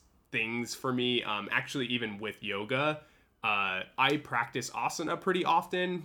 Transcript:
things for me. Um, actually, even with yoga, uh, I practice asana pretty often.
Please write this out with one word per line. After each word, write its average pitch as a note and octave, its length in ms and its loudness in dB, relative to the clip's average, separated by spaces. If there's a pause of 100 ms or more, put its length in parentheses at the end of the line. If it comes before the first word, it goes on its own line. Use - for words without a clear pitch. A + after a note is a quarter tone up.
(320)
things A#2 420 -2
for C3 200 -2
me. B2 300 2
Um, G2+ 280 -4
actually, B2+ 360 0
even A#2 300 -2
with G#2 240 -6
yoga, B2+ 600 0 (420)
uh, G2 380 2 (160)
I C#3 260 6
practice B2 460 -2
asana D#3 500 -2
pretty F#3 240 0
often. F3+ 600 2